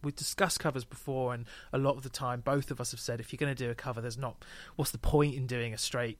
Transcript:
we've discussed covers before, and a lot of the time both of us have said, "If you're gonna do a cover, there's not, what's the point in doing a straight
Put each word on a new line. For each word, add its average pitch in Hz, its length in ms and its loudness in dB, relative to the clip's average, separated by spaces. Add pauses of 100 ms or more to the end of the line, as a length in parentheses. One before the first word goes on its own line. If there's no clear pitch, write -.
we've 143 120 -2
discussed - 460 2
covers 131 240 0
before, 131 480 -2
and 120 140 -6 (260)
a 131 60 4
lot 131 180 4
of 131 60 -10
the 131 80 -8
time 123 320 -2
both 139 280 2
of - 80 -4
us 123 120 -2
have 117 100 -8
said, 120 200 -2
"If - 120 -10
you're 143 60 -6
gonna 143 160 0
do 123 160 0
a 120 40 -2
cover, 117 280 -4
there's 117 160 -4
not, 127 260 -6 (320)
what's 147 140 2
the - 80 -2
point 147 360 6
in 131 120 0
doing 120 260 0
a 107 60 -6
straight 120 420 0